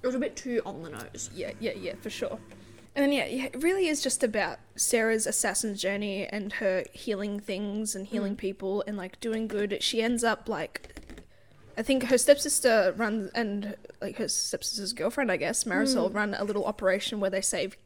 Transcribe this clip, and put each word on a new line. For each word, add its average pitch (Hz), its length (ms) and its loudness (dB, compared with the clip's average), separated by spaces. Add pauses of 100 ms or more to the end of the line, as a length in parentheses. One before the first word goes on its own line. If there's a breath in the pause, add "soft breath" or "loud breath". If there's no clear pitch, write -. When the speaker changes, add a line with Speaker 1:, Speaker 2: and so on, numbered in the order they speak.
Speaker 1:
it 254 40 0
was 254 80 2
a 262 40 0
bit - 180 -2
too 240 300 0
on 165 160 -8
the 165 80 -10
nose. - 440 -10
Speaker 2:
Yeah, - 260 -6
yeah, 214 120 -2
yeah, 185 280 -6
for 214 100 -8
sure. - 280 -6 (560 loud breath)
And 277 80 4
then, 277 100 6
yeah, 269 140 2
yeah, 262 200 -2
it 262 160 -6
really 359 260 4
is 302 140 2
just - 200 2
about 214 360 0 (160)
Sarah's 226 520 4
assassin 214 480 0
journey 202 520 -2
and 208 280 -4
her 190 380 2
healing 208 480 -2
things 208 540 -2
and 196 120 -6
healing 202 280 0
Speaker 1:
Mm. - 40 -8
Speaker 2:
people 196 480 -2
and, 208 100 -4
like, 185 240 -8
doing 220 280 -2
good. 208 340 0
She 226 200 2
ends 233 220 4
up, 226 240 2
like, - 460 -4 (800 soft breath)
I 226 60 -2
think 262 220 4
her 254 120 6
stepsister 262 800 4
runs, 214 380 -2
and, 202 420 -2 (240)
like, 202 160 -6
her 220 120 -2
stepsister's - 680 -4
girlfriend, 233 360 0
I 180 60 2
guess, 190 280 0
Marisol, 196 460 2
Speaker 1:
Mm. - 40 -8
Speaker 2:
run 208 200 0
a 202 100 0
little 208 200 0
operation 208 560 0
where 196 80 2
they 190 140 0
save 185 440 -2